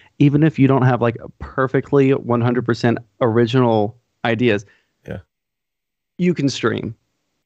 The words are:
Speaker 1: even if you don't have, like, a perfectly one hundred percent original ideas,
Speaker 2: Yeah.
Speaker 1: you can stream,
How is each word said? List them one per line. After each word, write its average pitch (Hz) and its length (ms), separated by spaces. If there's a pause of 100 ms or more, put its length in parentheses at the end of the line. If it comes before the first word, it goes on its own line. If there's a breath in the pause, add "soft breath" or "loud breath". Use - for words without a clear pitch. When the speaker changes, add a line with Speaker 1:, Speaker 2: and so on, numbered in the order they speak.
(180 loud breath)
Speaker 1:
even 143 240
if 156 160
you 135 100
don't 131 140
have, 127 200
like, 117 140
a - 120 (120)
perfectly 135 720
one 120 280
hundred 120 240
percent 117 340 (220)
original 117 760 (280)
ideas, 113 400 (420 soft breath)
Speaker 2:
Yeah. - 120 (1000)
Speaker 1:
you 180 160
can 139 160
stream, 110 460 (520)